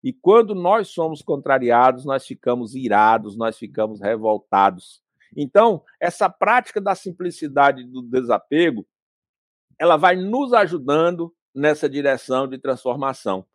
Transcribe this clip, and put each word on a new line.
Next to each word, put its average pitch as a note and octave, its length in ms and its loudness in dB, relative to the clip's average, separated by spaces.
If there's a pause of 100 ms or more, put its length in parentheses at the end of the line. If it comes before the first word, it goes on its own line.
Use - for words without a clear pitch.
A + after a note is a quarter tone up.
E C3 100 -6
quando G#3 420 4
nós F#3+ 340 0
somos D#3+ 340 -6
contrariados, B2+ 800 2
nós C3+ 220 -6
ficamos B2 480 -6
irados, G#2+ 600 0
nós A2+ 200 -4
ficamos G#2+ 440 -8
revoltados. G2+ 1000 -2 (340)
Então, F#3 480 2 (160)
essa E3+ 280 -2
prática G#3+ 520 -2
da G3 140 -4
simplicidade C#3+ 880 -2
e B2 40 -18
do B2+ 160 -14
desapego B2 840 -2 (960)
ela E3 160 4
vai F3+ 180 4
nos A3+ 380 -4
ajudando E3+ 840 0 (200)
nessa D3 340 0
direção C3+ 580 -2
de C3 120 -12
transformação. A#2+ 960 -6